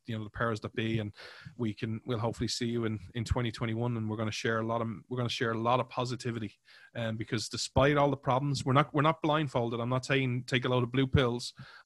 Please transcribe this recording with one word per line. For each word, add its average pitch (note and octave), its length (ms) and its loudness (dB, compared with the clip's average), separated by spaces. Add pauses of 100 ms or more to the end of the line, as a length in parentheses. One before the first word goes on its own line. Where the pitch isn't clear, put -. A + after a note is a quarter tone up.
you A2+ 140 -6
know, G#2+ 60 -8
the G#2 60 -12
powers A#2 300 -2
that - 140 -10
be, A2+ 240 -2
and G#2 160 -6 (420)
we A2+ 160 -2
can, A2 320 -6
we'll A#2+ 140 -2
hopefully A2+ 300 -2
see - 180 -2
you A#2 180 -2
in, A2 140 -2 (160)
in A#2 100 -2
twenty A#2+ 260 0
twenty-one, A#2 460 -2
and A2 100 -2
we're G#2+ 120 -2
gonna A2 120 0
share A2+ 280 0
a A2 80 -2
lot A#2 160 0
of, A2+ 60 -2 (200)
we're B2+ 80 -4
gonna A#2+ 140 0
share A#2 220 -2
a A2+ 60 -2
lot A#2+ 220 2
of B2 80 -4
positivity, A#2+ 640 -4 (420)
um, A2+ 220 -4
because A2 320 -4
despite C3+ 480 2
all C#3+ 140 4
the C3+ 80 -2
problems, C3+ 480 0
we're C3 80 4
not, D3+ 180 4
we're D3 80 2
not D#3+ 220 2
blindfolded. C3 580 2
I'm A#2 80 -2
not B2+ 160 0
saying B2+ 420 2
take B2+ 200 2
a - 20 2
load B2+ 140 4
of A#2+ 100 -2
blue C3 140 4
pills. B2 480 2 (320)